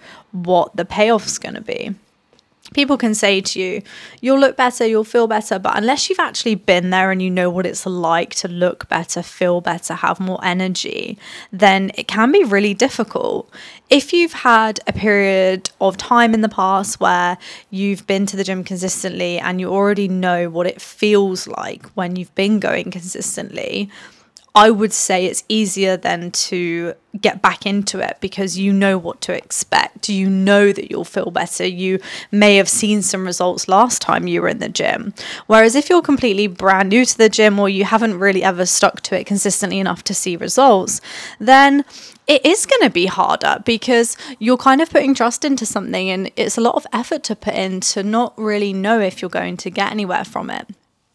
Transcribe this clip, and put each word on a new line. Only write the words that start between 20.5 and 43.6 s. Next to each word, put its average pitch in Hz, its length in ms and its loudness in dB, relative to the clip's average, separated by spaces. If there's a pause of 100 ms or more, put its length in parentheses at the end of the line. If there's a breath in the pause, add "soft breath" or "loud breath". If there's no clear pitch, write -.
it - 120 -8
feels 202 680 0
like - 480 -10
when 180 200 -4
you've 180 200 -12
been 208 240 2
going 175 320 -2
consistently, - 1000 -8 (640 loud breath)
I 214 160 10
would 208 220 0
say 185 320 0
it's - 220 -4
easier 196 480 0
then 175 360 -4
to 170 600 -4 (280)
get - 200 0
back - 240 0
into 202 340 -2
it - 200 -4
because 190 380 -6
you 196 160 2
know 196 240 4
what 170 240 -10
to - 120 -6
expect. - 760 -2
You 190 200 0
know 196 440 4
that - 160 -8
you'll - 160 -6
feel - 240 -6
better. 175 360 -4
You 185 340 -2 (320 loud breath)
may 208 240 6
have 190 120 6
seen 208 340 0
some 185 240 -4
results 180 420 -2
last 214 340 4
time 170 260 0
you 170 140 0
were 175 60 0
in - 120 -4
the - 80 -6
gym. - 460 -4 (340 loud breath)
Whereas 220 280 6
if 285 140 2
you're 349 120 4
completely 233 460 0
brand 190 420 2
new 240 160 6
to - 120 0
the 220 120 6
gym 208 300 4
or 202 100 2
you 196 160 0
haven't 220 340 0
really 190 240 2
ever 185 220 0
stuck - 360 2
to - 180 -2
it - 80 -8
consistently 190 520 -2
enough 180 260 -2
to 208 80 -4
see 180 220 -4
results, 190 640 0 (400 loud breath)
then 277 460 6 (400 loud breath)
it 285 200 4
is 359 200 4
gonna 453 240 4
be 175 160 0
harder - 600 0